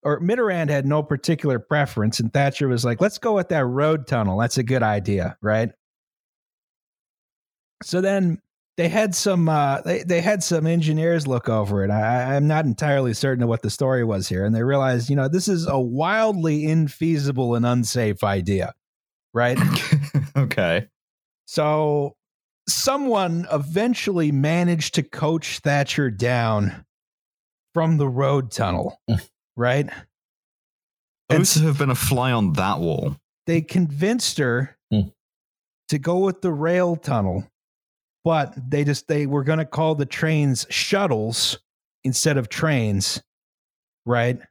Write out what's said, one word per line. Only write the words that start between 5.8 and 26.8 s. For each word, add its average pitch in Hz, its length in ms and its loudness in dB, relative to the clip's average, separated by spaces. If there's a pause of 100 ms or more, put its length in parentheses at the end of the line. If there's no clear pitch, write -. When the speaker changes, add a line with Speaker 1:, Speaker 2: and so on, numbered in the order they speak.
Speaker 1:
So 175 180 -2
then 190 400 2 (360)
they 170 120 0
had 202 260 0
some, 180 340 2
uh, 143 340 2
they, 175 200 -2
they 170 180 0
had 190 220 0
some 160 240 0
engineers 160 600 2
look 127 220 -2
over 101 360 0
it. 98 60 0
I, 123 460 0
I'm 143 100 2
not 156 180 2
entirely 139 480 0
certain 127 300 -2
of 120 60 0
what 113 140 -2
the 110 80 -2
story 131 340 0
was 101 240 -2
here, 92 160 -2
and 107 100 2
they 113 80 0
realized, 131 480 0
you 139 60 2
know, 135 120 0
this 180 200 0
is 170 180 0
a 143 120 0
wildly 165 840 0
infeasible 143 920 0
and 117 100 2
unsafe 120 580 0
idea, 98 500 0 (600)
right? 120 300 2
Speaker 2:
<laughs> 175 40 4 (680)
Okay. 104 540 0 (580)
Speaker 1:
So 151 680 0 (500)
someone 208 840 0
eventually 165 800 0
managed 160 640 0
to 160 80 2
coach - 560 -4
Thatcher 143 520 0
down 110 760 0 (880)